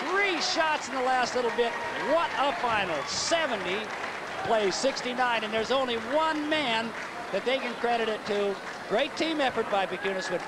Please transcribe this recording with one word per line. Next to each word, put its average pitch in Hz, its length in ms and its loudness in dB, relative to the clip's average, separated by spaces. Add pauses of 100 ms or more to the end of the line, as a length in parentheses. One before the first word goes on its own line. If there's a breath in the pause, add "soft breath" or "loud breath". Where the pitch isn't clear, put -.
three 370 320 2
shots 311 480 0
in 247 80 -6
the 269 60 0
last 254 340 2
little 240 220 2
bit. 233 160 2 (400)
What 330 160 2 (100)
a 277 220 2
final. 208 340 2 (100)
Seventy 220 760 0 (680)
plays 202 300 4
sixty-nine, 247 680 0
and 214 100 -2
there's 220 180 0
only 254 240 2 (200)
one 311 320 2
man 240 420 0 (440)
that 190 100 0
they 254 140 2
can 240 180 -4
credit 233 320 0
it 214 200 -4
to. 202 280 0 (320)
Great 247 300 0
team 311 240 0
effort 233 280 0
by 196 160 2
Bakunis 185 460 -4
with 175 160 0